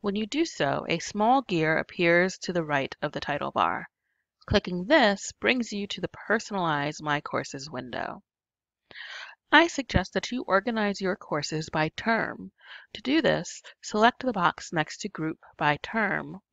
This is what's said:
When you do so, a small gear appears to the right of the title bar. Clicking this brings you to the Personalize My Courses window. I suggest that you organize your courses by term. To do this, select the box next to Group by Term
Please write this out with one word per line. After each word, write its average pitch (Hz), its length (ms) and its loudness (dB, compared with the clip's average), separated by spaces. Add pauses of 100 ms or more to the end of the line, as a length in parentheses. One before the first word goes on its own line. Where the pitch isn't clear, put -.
When 202 140 -2
you 214 100 -2
do 294 200 0
so, 139 440 -2
a 170 100 2
small 233 420 2
gear 160 360 2
appears 175 600 2
to - 140 -6
the 170 100 0
right 143 380 -2
of 147 100 -2
the 147 80 -8
title 143 320 -4
bar. 87 380 0 (560)
Clicking 180 400 0
this 226 540 4
brings 226 320 0
you 202 160 -4
to - 140 -6
the 180 80 -4
Personalize 165 920 -2
My 147 200 0
Courses 135 480 -6
window. 127 540 -8 (1300)
I 330 160 8
suggest 190 460 -2
that - 180 -2
you 247 120 -4
organize 202 560 0
your 185 160 0
courses 156 540 -4
by 156 200 0
term. - 600 -4 (420)
To - 80 -14
do 294 200 2
this, - 400 2 (200)
select 226 440 2
the 247 80 0
box 175 400 -2
next 156 280 -2
to 156 80 -6
Group 160 300 -6 (180)
by 147 200 2
Term 170 640 -4 (120)